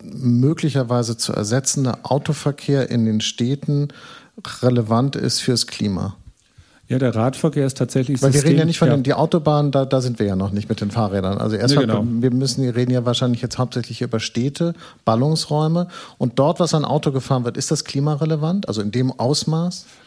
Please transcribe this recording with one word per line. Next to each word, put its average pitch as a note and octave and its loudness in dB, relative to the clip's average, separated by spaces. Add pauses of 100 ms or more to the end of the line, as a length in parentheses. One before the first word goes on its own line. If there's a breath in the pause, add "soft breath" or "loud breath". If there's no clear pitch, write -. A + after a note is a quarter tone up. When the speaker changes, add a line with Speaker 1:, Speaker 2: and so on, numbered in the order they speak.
Speaker 1:
möglicherweise B2 0
zu - -4
ersetzende B2 -2
Autoverkehr C#3+ -2
in A#2+ 2
den A2 2
Städten C#3+ -2 (760 loud breath)
relevant A#2+ 2
ist - -2
fürs - 0
Klima? G2 -4 (720 soft breath)
Speaker 2:
Ja, B2+ 0
der A#2+ 2
Radverkehr C3+ 0
ist C3 -4
tatsächlich C3 0
Speaker 1:
Weil C3+ 6
wir C#3+ 4
reden D#3+ 6
ja - 6
Speaker 2:
System, D#3+ 4
Speaker 1:
nicht E3 -2
von E3+ 4
Speaker 2:
ja. D3+ 6
Speaker 1:
den, C#3 2
die C3+ 2
Autobahnen, D3 2
da, C3+ 2
da C3+ 2
sind B2 -2
wir G#2+ 2
ja G2 0
noch F#2+ -2
nicht G2+ -2
mit A2 -4
den G#2 -2
Fahrrädern. G2 0
Also A2 -2
erstmal, C3 2
Speaker 2:
Nee, A2 0
genau. A2+ 0
Speaker 1:
wir B2+ 2
müssen, C3 0
wir B2 -2
reden B2 2
ja B2 0
wahrscheinlich A#2+ 0
jetzt - -4
hauptsächlich B2 -4
über A#2 -2
Städte, C#3+ -2 (320 loud breath)
Ballungsräume. D#3 2 (280 loud breath)
Und - -2
dort, C3+ 4
was E3 2
an D3+ 2
Auto D3 0
gefahren C3 0
wird, A#2 -4
ist - -4
das D3 0
klimarelevant? D#3 -2
Also A2+ -2
in G2+ -4
dem B2+ 0
Ausmaß? D#3+ -2 (220 loud breath)